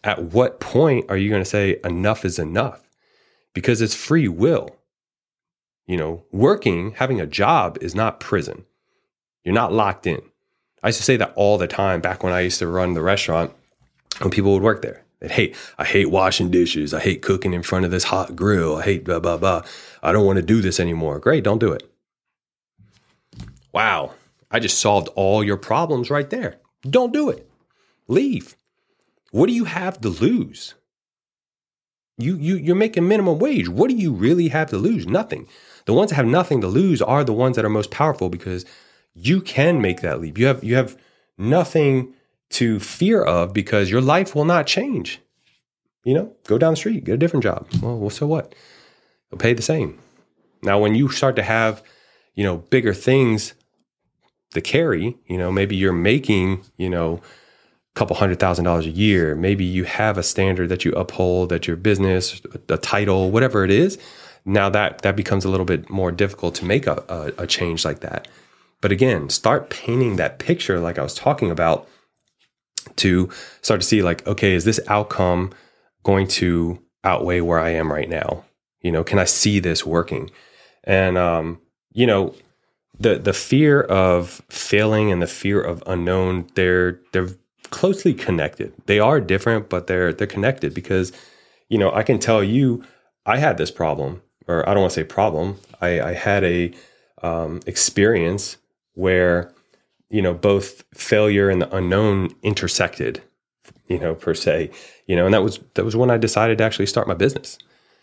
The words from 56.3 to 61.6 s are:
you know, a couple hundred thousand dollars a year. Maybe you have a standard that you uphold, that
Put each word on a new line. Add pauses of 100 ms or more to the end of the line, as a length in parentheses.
you
know, (720)
a
couple
hundred
thousand
dollars
a
year.
Maybe
you
have
a
standard
that
you
uphold,
that